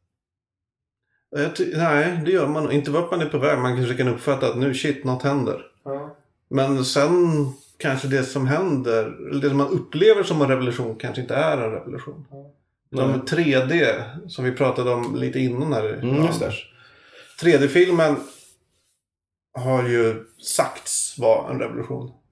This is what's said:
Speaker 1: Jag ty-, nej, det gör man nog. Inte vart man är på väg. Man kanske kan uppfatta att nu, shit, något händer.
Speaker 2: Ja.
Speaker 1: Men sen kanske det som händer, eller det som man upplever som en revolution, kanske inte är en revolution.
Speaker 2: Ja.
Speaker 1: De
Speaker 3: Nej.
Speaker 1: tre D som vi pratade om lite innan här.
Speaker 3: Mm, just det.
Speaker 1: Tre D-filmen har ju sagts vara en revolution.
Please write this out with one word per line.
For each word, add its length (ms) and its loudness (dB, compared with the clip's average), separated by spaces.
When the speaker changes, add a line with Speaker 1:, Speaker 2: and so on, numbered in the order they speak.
Speaker 1:
Jag 260 -2
ty-, 200 -2
nej, 480 2
det 60 0
gör 180 4
man 160 -2
nog. 80 -2
Inte 180 0
vart 200 0
man 100 0
är 60 0
på 120 -2
väg. 200 2
Man 180 0
kanske 200 0
kan 120 2
uppfatta 400 0
att 100 -2
nu, 160 2
shit, 300 -2
något 180 -2
händer. 400 -2
Speaker 2:
Ja. 320 -10
Speaker 1:
Men 360 0
sen 600 2
kanske 300 -4
det 160 0
som 220 -4
händer, 580 0
eller 100 -2
det 80 2
som 100 2
man 100 2
upplever 540 4
som 200 0
en 60 2
revolution, 480 -2
kanske 260 -8
inte 120 -6
är 240 0
en 140 -2
revolution. 580 -12
Speaker 2:
Ja. 220 -20
Speaker 1:
De 200 0
Speaker 3:
Nej. 180 0
Speaker 1:
tre 360 2
D 300 2
som 160 -8
vi 80 0
pratade 380 0
om 260 -2
lite 220 -4
innan 340 -2
här. 120 -2
Speaker 3:
Mm, 220 2
just 160 0
det. 120 -4
Speaker 1:
Tre 180 6
D-filmen 580 4
har 300 0
ju 360 2
sagts 800 -4
vara 340 2
en 80 -6
revolution. 520 -8